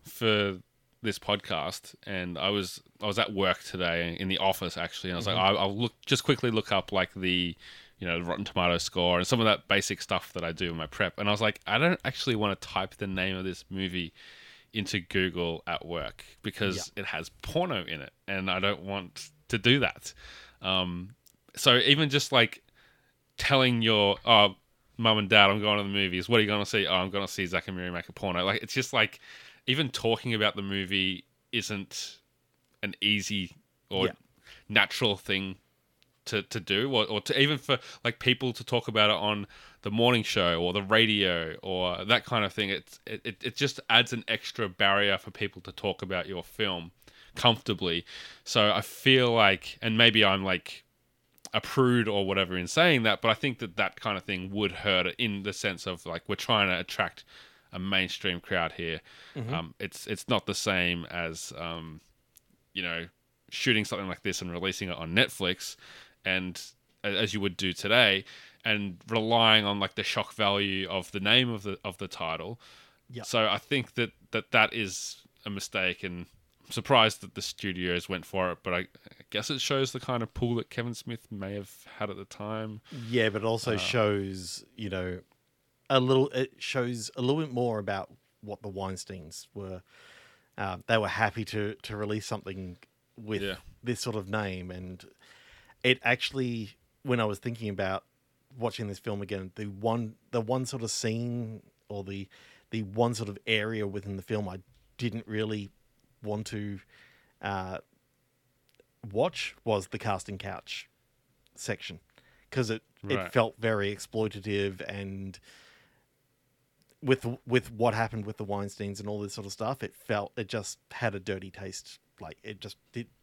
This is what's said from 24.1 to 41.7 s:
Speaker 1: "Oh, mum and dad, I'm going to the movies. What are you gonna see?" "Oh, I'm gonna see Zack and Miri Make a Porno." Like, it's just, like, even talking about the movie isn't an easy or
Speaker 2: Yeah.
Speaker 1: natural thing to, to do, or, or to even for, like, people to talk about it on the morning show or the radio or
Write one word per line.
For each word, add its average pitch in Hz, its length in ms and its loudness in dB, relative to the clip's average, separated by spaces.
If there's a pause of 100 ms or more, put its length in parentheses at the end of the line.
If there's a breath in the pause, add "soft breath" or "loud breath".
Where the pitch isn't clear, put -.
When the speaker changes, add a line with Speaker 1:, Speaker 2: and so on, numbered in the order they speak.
Speaker 1:
"Oh, 104 320 8 (420)
mum 113 200 6
and 101 100 0
dad, 101 220 10
I'm 104 100 2
going 104 180 2
to 101 60 2
the 98 60 -2
movies. 92 380 0
What 117 100 6
are 107 40 6
you 104 60 2
gonna 104 180 0
see?" 98 200 2
"Oh, 85 100 2
I'm 92 140 2
gonna 98 180 -2
see 95 180 -4
Zack 87 220 -2
and 95 80 -6
Miri 90 160 -6
Make 85 160 -6
a 87 40 -18
Porno." 90 320 -2
Like, 98 180 0
it's - 120 -10
just, 131 180 -2
like, 113 280 0 (480 loud breath)
even 135 220 0
talking 117 440 0
about 104 220 2
the 101 60 -6
movie 95 640 0 (280)
isn't - 640 -6 (680)
an 98 160 -6
easy 101 560 0 (340)
or 95 160 2
Speaker 2:
Yeah. 90 60 0 (560 loud breath)
Speaker 1:
natural 104 480 2
thing 95 400 -4 (720)
to, 104 160 -2
to - 180 -6
do, 101 340 0
or, 107 120 4
or 104 160 -2
to - 180 0
even 143 180 4
for, 131 200 0 (260 loud breath)
like, 120 160 -2
people 127 320 2
to - 100 -10
talk 120 240 -2
about 107 240 6
it 98 60 2
on 104 300 0 (360 loud breath)
the 104 80 -4
morning 117 320 4
show 87 400 2
or 90 100 2
the 101 100 0
radio 95 840 4
or 92 400 -2